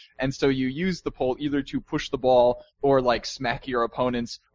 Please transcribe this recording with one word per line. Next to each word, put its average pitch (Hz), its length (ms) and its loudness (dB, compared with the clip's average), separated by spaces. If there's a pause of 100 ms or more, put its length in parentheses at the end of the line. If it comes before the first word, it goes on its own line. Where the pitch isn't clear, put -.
(180)
And 135 180 -2
so 143 140 2
you 131 180 0
use 165 340 -2
the 147 100 -6
pole 131 280 -2
either 143 220 -2
to 139 180 -6
push - 300 -6
the 135 80 -4
ball 123 440 4 (200)
or, 139 200 4
like, 120 240 0
smack 120 400 -6
your 123 180 0
opponents 123 580 -4 (140)